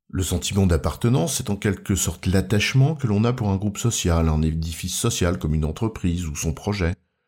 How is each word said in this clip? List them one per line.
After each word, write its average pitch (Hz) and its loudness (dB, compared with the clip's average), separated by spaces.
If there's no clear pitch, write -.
Le 95 -2
sentiment 98 0
d'appartenance, 117 2
c'est - -6
en 101 -2
quelque 101 0
sorte - -2
l'attachement 101 2
que - -2
l'on 104 2
a 120 2
pour 123 -2
un 98 2
groupe 101 -4
social, 85 2
un 78 2
édifice 80 -2
social 90 0
comme 78 -2
une 78 0
entreprise 85 -4
ou 76 -6
son 80 -2
projet. 92 -2